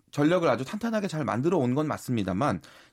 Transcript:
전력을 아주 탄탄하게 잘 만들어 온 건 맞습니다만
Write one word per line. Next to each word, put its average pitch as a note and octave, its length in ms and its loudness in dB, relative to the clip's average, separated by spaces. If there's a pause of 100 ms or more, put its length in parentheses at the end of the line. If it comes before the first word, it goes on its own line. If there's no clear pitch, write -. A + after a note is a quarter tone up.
(120)
전력을 E3 380 2
아주 B2 160 0
탄탄하게 G#3+ 420 -4
잘 D#3 160 -4
만들어 B2+ 340 2
온 B2 180 2
건 D3+ 120 0
맞습니다만 G#2 720 -2 (320)